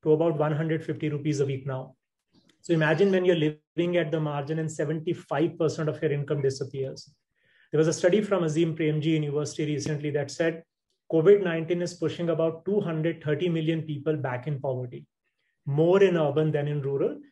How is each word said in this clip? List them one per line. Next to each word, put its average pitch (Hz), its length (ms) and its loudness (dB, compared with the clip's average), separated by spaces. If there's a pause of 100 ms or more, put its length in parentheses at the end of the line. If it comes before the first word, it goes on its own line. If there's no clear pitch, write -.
to 156 100 4
about 160 240 2
one 151 160 0
hundred 160 320 -2
fifty 151 240 -6
rupees 143 320 -2
a 139 60 2
week 135 200 -6
now. 131 300 -8 (640)
So - 120 -2
imagine 160 380 4
when 185 140 2
you're 180 100 6
living 170 640 -2
at 160 160 0
the 160 80 0
margin 147 400 -4
and 160 100 -4
seventy-five 160 880 -2
percent 156 300 0
of 139 120 -6
your 151 120 0
income 143 300 -2
disappears. 135 680 -4 (640)
There 151 60 2
was 160 100 4
a 165 40 2
study 185 280 4
from 202 240 0
Azim 156 320 0
Premji 151 300 0
University 151 600 -2
recently 147 440 -4
that 143 200 -2
said 320 320 -2 (500)
covid 190 300 8
nineteen 170 400 -2
is 170 120 -6
pushing 165 360 -4
about 160 340 -2
two 202 160 0
hundred 160 420 -4
thirty 151 260 0
million 160 340 0
people 151 340 -4
back 123 300 -6
in 143 140 -4
poverty, 131 460 -6 (600)
more 165 360 4
in 185 140 4
urban 156 360 2
than 147 160 0
in 147 140 -4
rural, 139 360 -2 (140)